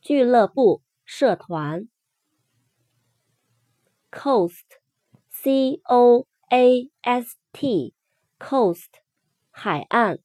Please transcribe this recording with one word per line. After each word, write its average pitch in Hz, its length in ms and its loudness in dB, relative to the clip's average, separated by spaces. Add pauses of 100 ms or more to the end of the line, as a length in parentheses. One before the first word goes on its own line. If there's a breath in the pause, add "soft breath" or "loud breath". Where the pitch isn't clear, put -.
俱 285 220 -2
乐 240 240 2
部、 208 380 0 (200)
社 226 300 -2
团。 165 540 -10 (2250)
Coast, - 680 -4 (500)
C 269 540 -2
O 247 460 2 (220)
A 254 380 2 (120)
S 247 360 -6 (160)
T, 196 440 -6 (420)
coast, - 600 -4 (500)
海 165 300 -6 (100)
岸。 214 340 -2